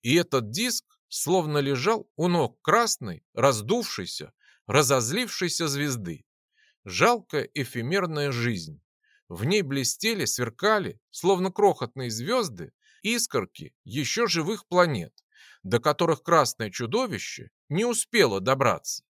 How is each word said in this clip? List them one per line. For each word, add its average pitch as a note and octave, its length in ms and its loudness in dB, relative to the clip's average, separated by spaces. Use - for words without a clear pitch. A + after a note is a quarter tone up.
И A#2+ 140 2
этот C#3 360 2
диск A3+ 340 -4
словно D3+ 520 0
лежал C#3 560 -2
у E3 120 0
ног E3+ 340 0
красной, F3+ 640 0
раздувшейся, A#2 1000 -2
разозлившейся D3+ 1000 0
звезды. B2+ 580 -6
Жалкая D#3 680 0
эфемерная C#3+ 800 -2
жизнь. G#2 500 -4
В F2 160 -6
ней G3 160 2
блестели, D#3 640 -2
сверкали, D3+ 760 -2
словно F#3 420 0
крохотные C3+ 580 0
звёзды, C3+ 640 -6
искорки C3+ 720 -4
ещё D3 440 -2
живых E3 400 -2
планет, D#3+ 460 2
до G#2 160 2
которых D3+ 440 2
красное C3+ 460 4
чудовище C#3+ 800 -4
не F3+ 160 0
успело E3+ 560 2
добраться. A#2+ 680 0